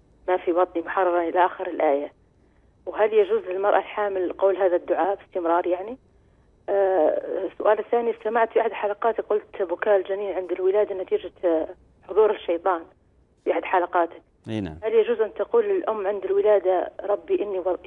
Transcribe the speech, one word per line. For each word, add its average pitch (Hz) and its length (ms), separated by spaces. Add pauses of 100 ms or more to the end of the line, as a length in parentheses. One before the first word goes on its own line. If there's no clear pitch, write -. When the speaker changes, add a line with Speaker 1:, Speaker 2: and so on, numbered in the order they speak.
(280)
Speaker 1:
ما 185 100
في 180 140
بطني 175 300
محررا" 175 480
إلى 175 160
آخر 185 220
الآية. 147 460 (720)
وهل 208 280
يجوز 208 300
للمرأة 190 340
الحامل 196 560
قول 190 240
هذا 185 180
الدعاء 175 400
باستمرار 175 520
يعني؟ 190 300 (720)
آه، 190 520 (320)
السؤال 214 260
الثاني، 233 320
استمعت 226 420
في 226 80
أحد 220 100
حلقاتك 208 540
قلت - 360
بكاء 185 360
الجنين 190 380
عند 180 160
الولادة 190 440
نتيجة، 185 360 (140)
آه، 160 220 (420)
حضور 202 220
الشيطان 170 500 (640)
في 202 80
أحد - 120
حلقاتك. 175 580 (280)
Speaker 2:
إي 110 120
نعم. 80 220
Speaker 1:
هل 214 100
يجوز 220 280
أن 208 120
تقول 214 320
للأم 202 420
عند 196 180
الولادة: 190 680 (120)
"ربي 196 400
إني 202 160
و-، 175 280